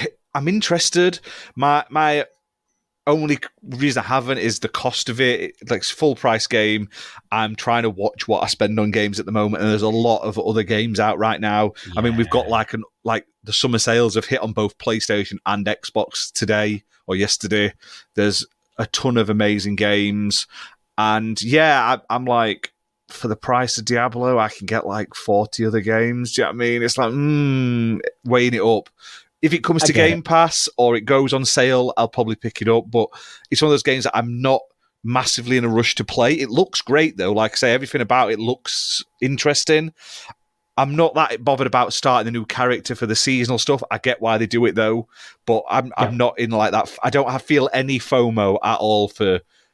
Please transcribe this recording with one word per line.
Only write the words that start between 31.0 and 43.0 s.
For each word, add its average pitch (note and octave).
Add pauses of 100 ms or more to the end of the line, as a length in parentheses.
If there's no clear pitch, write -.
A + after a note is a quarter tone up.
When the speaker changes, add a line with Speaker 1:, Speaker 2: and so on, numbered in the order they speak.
Speaker 1:
goes C3+
on C3
sale, B2+
I'll A2+
probably A2
pick -
it G#2+
up. A2+
But A2+ (400)
it's -
one D3+
of D3
those C3
games C3
that -
I'm A#2+
not C3 (420)
massively B2
in A#2+
a -
rush A2+
to A2+
play. C3
It C3+
looks E3+
great, D3+
though. G2
Like A2
I -
say, A#2+
everything C3
about A#2+
it G#2+
looks - (160)
interesting. D3+ (840)
I'm C#3
not D#3+
that A#2+
bothered C3
about A#2+
starting A#2+
a A#2
new A2+
character B2
for A#2